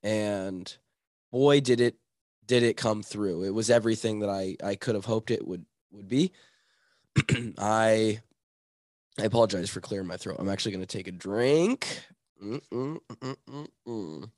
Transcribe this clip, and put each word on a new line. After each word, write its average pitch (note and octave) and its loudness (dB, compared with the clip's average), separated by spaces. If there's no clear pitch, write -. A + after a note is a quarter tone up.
And G2+ -4
boy, C#3+ 6
did A#2+ 4
it, A#2+ 2
did B2 4
it A#2 4
come G#2+ 0
through. F#2+ -4
It G2 -2
was G#2+ 0
everything A2 4
that G2+ 0
I, F#2+ -4
I G2+ -2
could A#2 -2
have G2 -2
hoped A2 -2
it - -2
would, F2+ -8
would G2 -20
be. D3+ 2
<clears throat> - 0
I, A2 4
I G#2 -4
apologize G2 2
for F#2 -8
clearing G2 -6
my F2 -8
throat. F#2+ -8
I'm F#2+ -2
actually G2 -2
gonna F#2 -6
take F#2 -10
a F#2 -12
drink. B2+ 0
Mm-mm, C3 -8
mm-mm, C3 -10
mm-mm. F#2+ -10